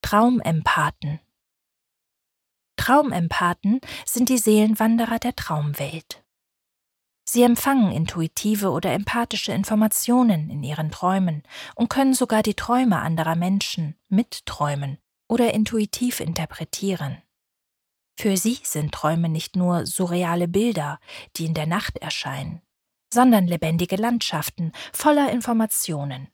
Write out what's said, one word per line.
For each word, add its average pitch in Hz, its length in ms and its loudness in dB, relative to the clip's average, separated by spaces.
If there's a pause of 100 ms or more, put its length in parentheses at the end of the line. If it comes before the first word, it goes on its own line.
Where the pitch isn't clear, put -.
(100)
Traumempathen. 160 1080 0 (1600)
Traumempathen 202 1040 2 (240)
sind 240 240 0
die 254 80 4
Seelenwanderer 226 800 4
der 247 180 -4
Traumwelt. 147 880 -6 (1000)
Sie 240 160 4
empfangen 240 500 4
intuitive 185 760 -2
oder 156 240 -2
empathische 220 580 -4
Informationen 214 960 2
in 143 140 -6
ihren 151 280 -4
Träumen 180 520 0 (320)
und 226 160 0
können 269 240 4
sogar 226 280 2
die 208 120 0
Träume 240 460 2
anderer 160 360 0
Menschen 175 600 -2 (120)
mitträumen 147 880 -2 (320)
oder 233 240 2
intuitiv 220 680 0
interpretieren. 165 1000 -6 (1000)
Für 190 200 0
sie 226 240 -2
sind 151 320 -4
Träume 165 340 0
nicht 160 280 -4
nur 175 280 2
surreale 175 640 -2
Bilder, 175 520 0 (360)
die 165 80 -4
in 160 80 -2
der 156 140 -2
Nacht 175 320 -4
erscheinen, 143 640 -8 (500)
sondern 233 340 6
lebendige 170 500 0
Landschaften 202 760 -2 (180)
voller 294 400 2
Informationen 165 1040 -2